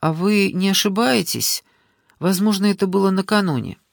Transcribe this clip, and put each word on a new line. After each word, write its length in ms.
А 120
вы 380
не 200
ошибаетесь? 920
Возможно, 480
это 220
было 220
накануне. 680